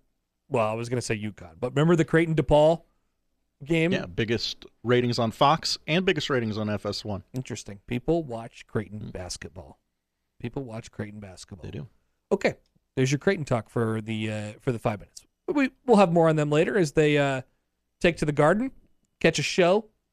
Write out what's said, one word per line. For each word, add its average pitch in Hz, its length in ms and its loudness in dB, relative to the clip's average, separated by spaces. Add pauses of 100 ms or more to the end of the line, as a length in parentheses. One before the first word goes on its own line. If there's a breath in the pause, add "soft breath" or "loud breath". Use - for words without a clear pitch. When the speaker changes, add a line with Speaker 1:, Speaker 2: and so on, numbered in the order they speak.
(480)
Speaker 1:
well, 117 180 2
I 110 60 -2
was 117 160 -6
gonna 120 140 -4
say 113 160 -4
uconn, 104 420 -12
but 123 120 -4
remember 156 220 4
the 165 120 4
Creighton 165 280 2
DePaul 151 500 4 (760)
game? 165 300 0
Speaker 2:
Yeah, - 140 -2
biggest 110 580 -4 (180)
ratings 123 360 2
on 113 120 0
Fox - 460 2 (100)
and 180 200 0
biggest 175 240 -2
ratings 113 260 -2
on 104 140 -4
F 104 160 -6
S - 180 -6
one. 98 180 -8 (120)
Speaker 1:
Interesting. 107 520 -10
People 160 360 -2
watch 117 440 -14
Creighton 104 340 -8
Speaker 2:
Mm. - 120 -14
Speaker 1:
basketball. 90 680 -16 (600)
People 123 240 -10
watch 117 280 -14
Creighton 104 300 -12
basketball. 95 500 -18
Speaker 2:
They - 60 -12
do. 73 100 -12 (460)
Speaker 1:
Okay. - 220 0 (420)
There's 131 160 2
your 143 60 0
Creighton 196 260 -2
talk 120 240 -4
for 110 320 -2
the, 110 320 -6
uh, 107 280 -8
for 131 120 -2
the 113 60 -6
five 107 220 -4
minutes. - 260 -20 (220)
We, 277 240 0 (120)
we'll 240 120 6
have 190 160 6
more 165 160 4
on 156 80 4
them 151 120 0
later 170 300 0
as 160 140 0
they, 151 260 4
uh, 139 240 0 (560)
take 175 200 2
to 165 60 -2
the 151 60 0
Garden, 160 400 2 (480)
catch - 220 2
a - 20 -2
show, 185 440 2 (260)